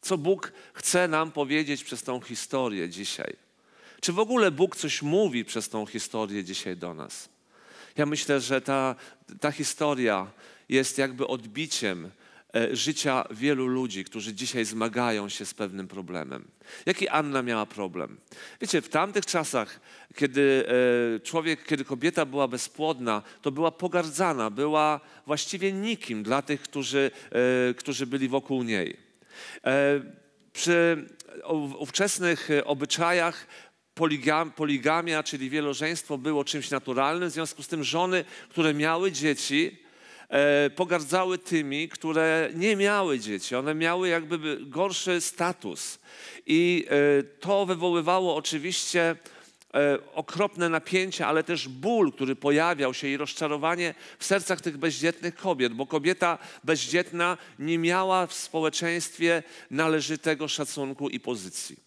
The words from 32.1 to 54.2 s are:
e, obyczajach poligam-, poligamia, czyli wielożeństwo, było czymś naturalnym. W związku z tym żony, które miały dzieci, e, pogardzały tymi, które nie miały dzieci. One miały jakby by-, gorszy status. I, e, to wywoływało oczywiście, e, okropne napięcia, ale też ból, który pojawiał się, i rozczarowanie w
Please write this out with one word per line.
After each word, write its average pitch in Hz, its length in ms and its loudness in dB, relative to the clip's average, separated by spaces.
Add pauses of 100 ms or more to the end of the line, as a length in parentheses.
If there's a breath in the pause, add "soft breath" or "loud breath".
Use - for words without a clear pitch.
e, 143 140 4
obyczajach 165 840 0 (480 loud breath)
poligam-, 151 560 2
poligamia, 156 720 0
czyli 131 260 -6
wielożeństwo, 147 680 -2
było 143 260 0
czymś 139 260 -4
naturalnym. 139 600 0
W 139 40 -8
związku 151 300 -6
z - 40 -12
tym 156 160 -4
żony, 170 420 2 (240 loud breath)
które 156 240 2
miały 165 380 2
dzieci, 147 680 0 (520 loud breath)
e, 143 400 6
pogardzały 175 680 0
tymi, 156 520 -2
które 160 640 2
nie 202 200 4
miały 196 440 2
dzieci. 104 360 -4
One 143 200 0
miały 175 340 0
jakby 165 280 0
by-, 151 240 -4
gorszy 175 600 0
status. - 800 -4 (460 loud breath)
I, 175 440 4
e, 143 340 6
to 196 420 0
wywoływało 175 720 2
oczywiście, 165 800 0 (580 loud breath)
e, 143 240 4 (160)
okropne 170 560 -2
napięcia, 175 580 0
ale 156 160 4
też 156 240 -4
ból, 156 440 2
który 135 240 -2
pojawiał 143 580 2
się, 143 140 -6
i 139 100 -2
rozczarowanie 156 760 -2 (260 loud breath)
w - 60 -8